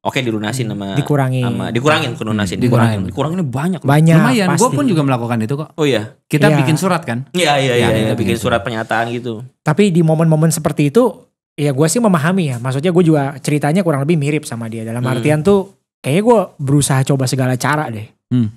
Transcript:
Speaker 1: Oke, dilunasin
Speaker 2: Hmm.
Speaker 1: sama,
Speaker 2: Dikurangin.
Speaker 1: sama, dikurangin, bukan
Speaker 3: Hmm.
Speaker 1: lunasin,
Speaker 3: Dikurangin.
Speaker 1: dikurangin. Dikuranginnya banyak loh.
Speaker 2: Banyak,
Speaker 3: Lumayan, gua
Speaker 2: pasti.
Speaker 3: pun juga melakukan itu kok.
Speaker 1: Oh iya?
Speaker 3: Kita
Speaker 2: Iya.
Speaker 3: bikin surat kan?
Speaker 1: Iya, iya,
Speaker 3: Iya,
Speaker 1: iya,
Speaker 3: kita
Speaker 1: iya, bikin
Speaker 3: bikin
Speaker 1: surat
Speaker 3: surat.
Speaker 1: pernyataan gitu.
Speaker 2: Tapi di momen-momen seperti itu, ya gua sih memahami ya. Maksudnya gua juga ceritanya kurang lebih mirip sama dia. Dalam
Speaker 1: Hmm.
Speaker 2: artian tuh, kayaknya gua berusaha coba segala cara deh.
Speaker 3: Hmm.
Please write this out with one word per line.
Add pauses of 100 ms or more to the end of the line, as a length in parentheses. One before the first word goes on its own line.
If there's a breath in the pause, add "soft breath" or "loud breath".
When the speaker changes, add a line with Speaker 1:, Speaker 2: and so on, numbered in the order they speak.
Speaker 1:
Oke,
dilunasin
Speaker 2:
Hmm.
Speaker 1:
sama,
Speaker 2:
Dikurangin.
Speaker 1:
sama,
dikurangin,
bukan
Speaker 3:
Hmm.
Speaker 1:
lunasin,
Speaker 3:
Dikurangin.
Speaker 1:
dikurangin. (280)
Dikuranginnya
banyak
loh.
Speaker 2:
Banyak,
Speaker 3:
Lumayan,
gua
Speaker 2:
pasti.
Speaker 3:
pun
juga
melakukan
itu
kok.
Speaker 1:
Oh
iya? (220)
Speaker 3:
Kita
Speaker 2:
Iya.
Speaker 3:
bikin
surat
kan? (120)
Speaker 1:
Iya,
iya,
Speaker 3:
Iya,
Speaker 1:
iya,
Speaker 3:
kita
Speaker 1:
iya,
bikin
Speaker 3:
bikin
Speaker 1:
surat (100)
Speaker 3:
surat.
Speaker 1:
pernyataan
gitu. (160)
Speaker 2:
Tapi
di
momen-momen
seperti
itu, (480)
ya
gua
sih
memahami
ya.
Maksudnya
gua
juga (160)
ceritanya
kurang
lebih
mirip
sama
dia.
Dalam
Speaker 1:
Hmm.
Speaker 2:
artian
tuh, (320)
kayaknya
gua (160)
berusaha
coba
segala
cara
deh. (200)
Speaker 3:
Hmm.